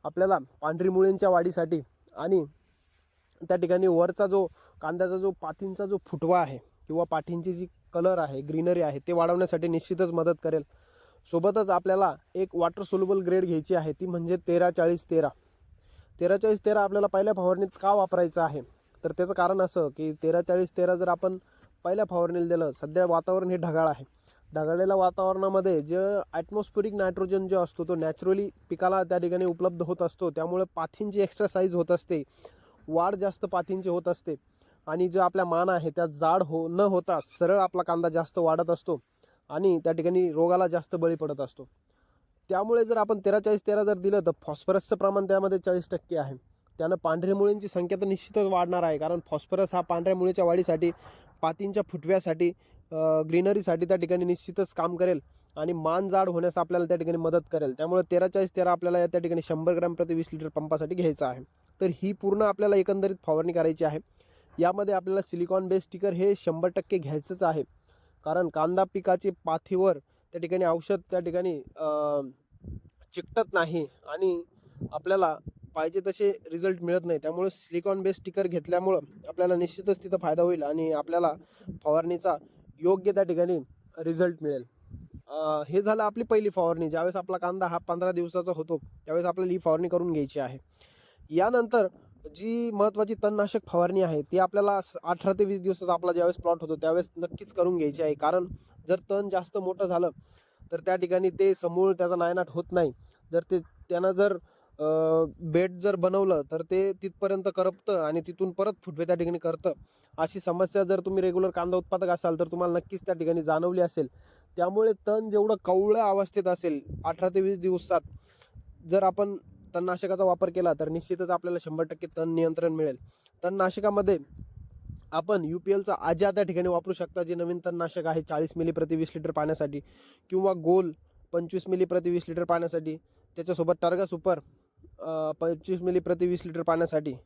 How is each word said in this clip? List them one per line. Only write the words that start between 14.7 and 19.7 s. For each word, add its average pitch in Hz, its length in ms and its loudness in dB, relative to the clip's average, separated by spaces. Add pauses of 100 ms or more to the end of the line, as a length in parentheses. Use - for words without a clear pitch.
चाळीस 170 400 2
तेरा. 156 160 2 (920)
तेरा 180 180 2
चाळीस 214 280 2
तेरा 208 180 4
आपल्याला 202 240 2
पहिल्या 202 260 2
फवारणीत 185 340 0 (140)
का 196 120 4
वापरायचं 180 480 2
आहे, 147 200 -2 (420)
तर 160 80 -2
त्याचं 180 220 -2
कारण 185 280 2
असं 175 280 0